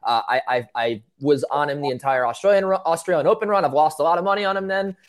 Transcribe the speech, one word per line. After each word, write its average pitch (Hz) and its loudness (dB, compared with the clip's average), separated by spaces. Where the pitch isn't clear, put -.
Uh, 117 0
I, 131 0
I, 123 -2
I 117 -4
was 135 2
on 143 0
him 143 -6
the 139 -2
entire 127 -2
Australian 190 2
ru-, 190 0
Australian 165 0
Open 214 2
run. 202 2
I've 131 0
lost 151 2
a 143 2
lot 165 4
of 170 -2
money 196 0
on 196 -2
him 190 -4
then 190 -4